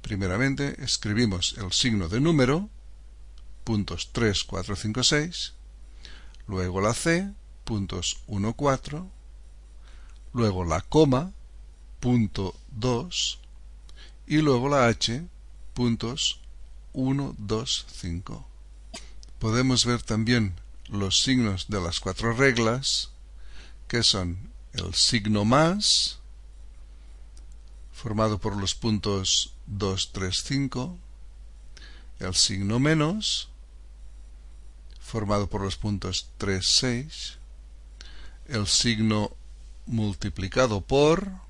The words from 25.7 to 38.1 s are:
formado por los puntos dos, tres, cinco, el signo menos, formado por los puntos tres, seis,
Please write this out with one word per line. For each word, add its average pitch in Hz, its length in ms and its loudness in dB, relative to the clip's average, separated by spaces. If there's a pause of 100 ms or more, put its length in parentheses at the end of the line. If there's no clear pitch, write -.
formado 107 480 2
por 101 160 0
los 98 180 0
puntos 101 800 2 (140)
dos, 95 440 0
tres, 95 320 -2
cinco, 139 540 -2 (1200)
el 90 160 -4
signo 101 460 2
menos, 156 720 2 (1500)
formado 104 480 0
por 101 140 -2
los 98 140 -2
puntos 95 640 -2
tres, 95 260 0
seis, - 720 0 (1080)